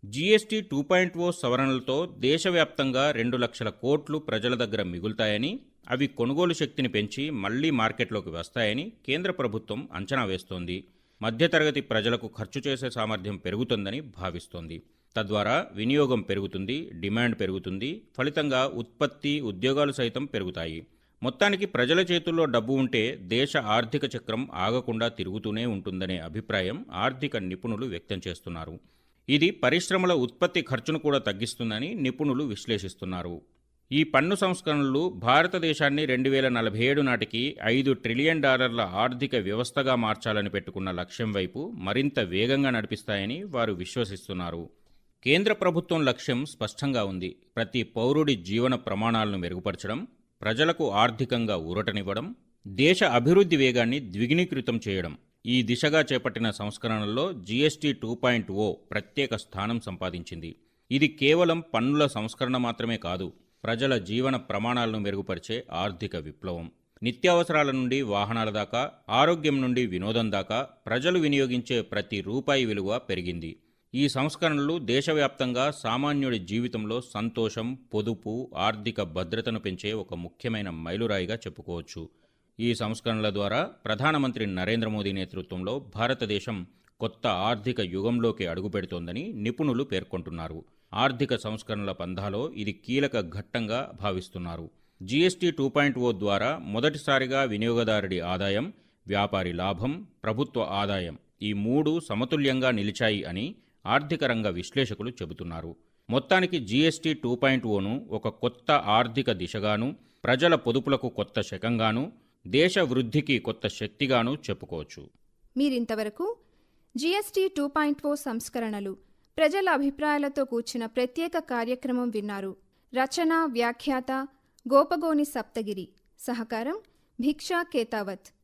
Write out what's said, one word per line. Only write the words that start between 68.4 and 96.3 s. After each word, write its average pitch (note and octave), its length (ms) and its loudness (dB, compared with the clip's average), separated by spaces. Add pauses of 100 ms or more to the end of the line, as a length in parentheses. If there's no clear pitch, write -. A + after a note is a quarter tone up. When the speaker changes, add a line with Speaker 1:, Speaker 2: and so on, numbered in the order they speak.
Speaker 1:
దాకా, G#2+ 320 -2 (300)
ఆరోగ్యం D3+ 480 4
నుండి B2+ 260 2
వినోదం G#2+ 440 0
దాకా G2+ 280 -2 (240)
ప్రజలు C#3+ 360 0
వినియోగించే C3+ 640 2
ప్రతి G2+ 380 -4
రూపాయి C3 460 0
విలువ G#2 320 0
పెరిగింది. F2 520 -4 (440)
ఈ C3+ 140 2
సంస్కరణలు C#3+ 640 0 (100)
దేశవ్యాప్తంగా C3+ 880 2
సామాన్యుడి C3+ 720 0
జీవితంలో A2 520 -2 (100)
సంతోషం, A2+ 600 -2 (200)
పొదుపు, G#2+ 460 -2 (240)
ఆర్థిక G#2+ 500 0
భద్రతను G#2+ 520 -4
పెంచే G#2 340 -4
ఒక G2+ 200 -6
ముఖ్యమైన G2+ 640 -6
మైలురాయిగా F#2+ 600 -2
చెప్పుకోవచ్చు. E2+ 640 -10 (560)
ఈ A#2 160 2
సంస్కరణల A2 560 -2
ద్వారా G2+ 300 0 (200)
ప్రధానమంత్రి B2+ 720 0
నరేంద్ర G#2+ 380 0
మోదీ G#2 240 -2
నేతృత్వంలో F#2 600 -6 (160)
భారతదేశం A2 640 -2 (440)
కొత్త - 240 -6 (180)
ఆర్థిక A#2 440 -2
యుగంలోకి A2 600 0
అడుగుపెడుతోందని F2+ 760 -4 (140)
నిపుణులు B2 480 0
పేర్కొంటున్నారు. E2 720 -6 (340)
ఆర్థిక B2+ 440 2
సంస్కరణల G#2+ 560 -6
పంథాలో F#2+ 500 -4 (140)
ఇది G#2 160 -4
కీలక C3 480 0 (100)
ఘట్టంగా A2 500 -4 (140)
భావిస్తున్నారు. F2+ 720 -6 (340)
జీఎస్టీ E3 500 2
టూ C#3 180 0
పాయింట్ C#3 300 2
ఓ B2 140 4
ద్వారా G2+ 380 2 (180)